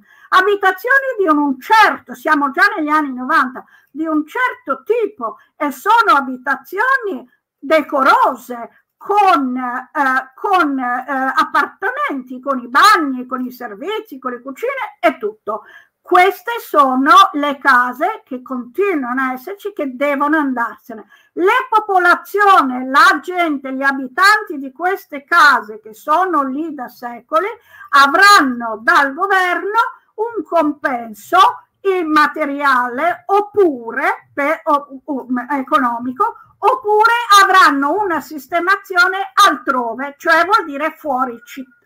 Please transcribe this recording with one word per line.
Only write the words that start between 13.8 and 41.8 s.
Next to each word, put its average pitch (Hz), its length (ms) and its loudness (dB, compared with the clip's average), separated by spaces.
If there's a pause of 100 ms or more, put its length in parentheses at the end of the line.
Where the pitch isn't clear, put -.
con 254 120 -8
le 240 100 -12
cucine 440 580 -8
e - 180 0
tutto. - 460 -8 (400)
Queste 381 560 0
sono 294 720 4
le 285 240 -2
case 262 680 0
che 254 160 -12
continuano 262 800 -4
a 262 100 -4
esserci, 403 400 -12
che 269 240 -6
devono 285 400 0
andarsene. 233 720 -6 (260)
Le 453 380 0
popolazioni, 359 1200 2
la 311 320 4
gente, 311 500 -4
gli 262 100 -6
abitanti 320 760 0
di 269 120 -10
queste 349 540 -6
case 240 560 2
che 220 140 -20
sono 320 480 0
lì 285 320 -6
da 247 140 -12
secoli 240 580 -6 (420)
avranno 269 920 4
dal 277 320 2
governo 381 640 -2 (380)
un 453 280 -6
compenso 294 920 -2 (420)
in 370 300 -2
materiale 285 1120 0
oppure 349 1120 0
per, 277 300 -2
o, 285 400 -2
o, 262 220 -8 (260)
economico, 262 840 -2 (280)
oppure 427 480 2 (300)
avranno 302 500 4
una 359 280 -2
sistemazione 370 1120 -2 (140)
altrove, 262 680 -4
cioè 330 280 2
vuol 403 200 2
dire 302 320 -6
fuori 254 480 -4
ci-, - 220 -16 (200)